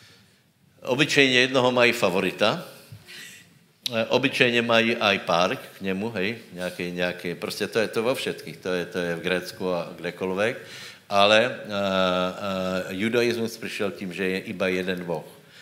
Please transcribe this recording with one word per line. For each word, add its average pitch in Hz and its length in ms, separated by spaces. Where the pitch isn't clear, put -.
Obyčejně 131 580
jednoho 127 320
mají 120 200
favorita, 104 720
eh, 113 160
obyčejně 123 540
mají 117 340
aj 98 220
pár 92 380
k - 240
němu, 95 300
hej, 107 280
nějaký, 90 380
nějaký, 87 440
prostě 98 340
to - 100
je 104 100
to 113 140
vo 127 120
všetkých, 85 420
to - 160
je, 87 140
to - 120
je 87 180
v 82 40
Grécku 87 500
a 85 260
kdekoľvek, 92 600
ale, 101 360
eh, 131 80
eh, 92 1300
judaismus 113 600
přišel - 340
tím, 92 220
že 95 120
je 95 140
iba 92 300
jeden 92 360
Boh. 82 240